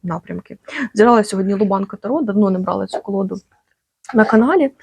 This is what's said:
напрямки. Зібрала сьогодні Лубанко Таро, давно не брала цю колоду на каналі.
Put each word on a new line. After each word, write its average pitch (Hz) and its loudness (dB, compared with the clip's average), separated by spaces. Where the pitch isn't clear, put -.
напрямки. 175 -10
Зібрала 220 4
сьогодні 196 -4
Лубанко 196 -2
Таро, 262 -4
давно 208 0
не 185 -2
брала 185 -4
цю - -8
колоду 196 -6
на 220 6
каналі. 277 4